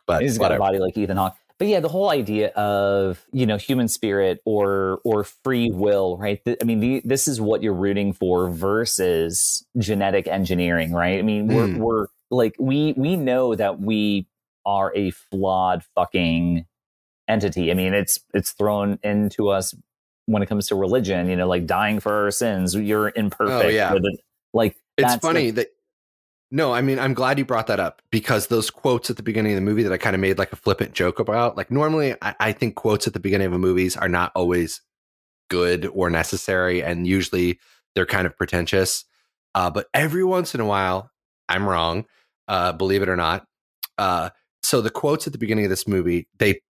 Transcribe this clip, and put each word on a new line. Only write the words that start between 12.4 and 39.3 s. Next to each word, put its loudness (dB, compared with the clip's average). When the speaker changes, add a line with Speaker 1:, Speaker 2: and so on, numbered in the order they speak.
Speaker 2:
we, 0
we 0
know 0
that -2
we 0
are 0
a 0
flawed 0
fucking 0
entity. 0
I 2
mean, 0
it's, -2
it's -2
thrown 0
into 0
us 0
when 2
it 0
comes -2
to -2
religion, 0
you 0
know, 0
like, 0
dying 0
for -2
our 0
sins. -2
You're 0
imperfect. 0
Speaker 1:
Oh, 4
yeah. 2
Speaker 2:
You're 2
the, -2
like, 0
Speaker 1:
It's 4
Speaker 2:
that's -2
Speaker 1:
funny 2
Speaker 2:
the -2
Speaker 1:
that, -6
no, 0
I 0
mean, 0
I'm 0
glad 0
you -2
brought -2
that 0
up -4
because 0
those 0
quotes -2
at -6
the -12
beginning 0
of 0
the 0
movie 2
that 0
I 0
kinda 0
made, 2
like, -2
a -12
flippant -2
joke 0
about, 0
like, -6
normally 0
I, -6
I 0
think -2
quotes 0
at -4
the -8
beginning 0
of -2
a 0
movies 2
are -2
not 0
always 0
good 0
or 0
necessary, 0
and -2
usually 0
they're 2
kind 0
of -8
pretentious. 0